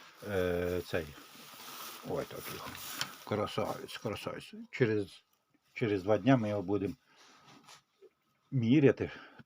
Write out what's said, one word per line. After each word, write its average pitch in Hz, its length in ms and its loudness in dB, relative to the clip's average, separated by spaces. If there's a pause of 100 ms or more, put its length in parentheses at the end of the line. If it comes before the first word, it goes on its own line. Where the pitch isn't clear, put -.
(280)
е, 90 580 0
цей, 85 200 -2 (1040)
ой, - 200 -2
так - 120 -10 (120)
його, - 140 -10 (600)
красавець, - 680 -4
красавець. - 560 -8 (180)
Через, 107 520 0 (500)
через 104 300 0
два 104 140 4
дня 123 200 6
ми 107 120 0
його 104 120 0
будемо 98 320 0 (1600)
міряти, 120 600 6 (340)